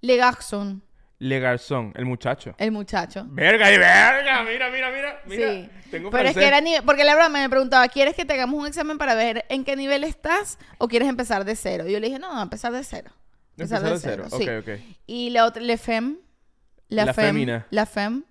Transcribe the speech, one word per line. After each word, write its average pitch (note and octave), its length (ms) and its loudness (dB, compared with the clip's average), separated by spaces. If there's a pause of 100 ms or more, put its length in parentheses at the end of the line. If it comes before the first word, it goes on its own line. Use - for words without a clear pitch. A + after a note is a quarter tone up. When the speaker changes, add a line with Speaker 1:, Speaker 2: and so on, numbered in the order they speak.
Speaker 1:
Le B3 160 4
garçon. G3+ 640 -2 (380)
Speaker 2:
Le C3 220 -2
garçon, B2 540 -2
el B2 100 -8
muchacho. B2+ 520 -6
Speaker 1:
El G#3+ 140 -2
muchacho. G3 580 -8
Speaker 2:
Verga G3 440 4
y G3+ 40 8
verga, A#3 640 6
mira, B3 280 -4
mira, C4 200 -4
mira, C#4 340 -8
mira. G#3+ 280 -4
Speaker 1:
Sí. F#3 160 -12 (220)
Speaker 2:
Tengo E3+ 180 -8
Speaker 1:
Pero B3 200 2
es - 60 0
que F#3 60 0
Speaker 2:
francés. C#4+ 60 6
Speaker 1:
era C#4+ 140 6
nive-, D#4+ 240 0
porque C#4+ 200 4
la D4 100 6
broma D#4 240 4
me C4+ 100 -2
preguntaba, C4 400 4
"¿Quieres C#4 260 2
que E4+ 80 -6
te D4 100 -4
hagamos C4 280 -2
un D4 60 -8
examen D4+ 300 -6
para C#4 180 -2
ver A3+ 340 -2
en C4 160 -4
qué C#4 120 -4
nivel C#4 280 -2
estás E4 520 -6 (200)
o A#3+ 120 -2
quieres A#3+ 200 2
empezar A3+ 340 -4
de G#3+ 140 -4
cero?" F3 300 -6
Y F#3+ 60 -2
yo G#3 80 -2
le A3 60 -4
dije, C4+ 120 -6
"No, F4+ 140 -12
no, A#3+ 80 -8
empezar G#3+ 300 -8
de B3+ 140 -8
cero. - 260 -16 (460)
Empezar E3 220 -4
Speaker 2:
Empezar - 40 -4
Speaker 1:
de D#3+ 100 0
Speaker 2:
de F3 60 -4
Speaker 1:
cero, A2 300 -6
Speaker 2:
cero, A#2+ 360 -4
Speaker 1:
sí." A2 80 -12
Speaker 2:
ok, G2+ 120 -12
ok. D3 120 -20 (100)
Speaker 1:
Y A#3+ 240 -6
la A#3 140 4
otra, A3+ 160 -4
le A#3 160 -2
femme, A#3+ 400 -4 (720)
la C#3+ 160 0
Speaker 2:
La C3 80 0
Speaker 1:
femme, G#3+ 140 2
Speaker 2:
femina. B2 420 -2
Speaker 1:
la G#3+ 160 0
femme. A3 460 -6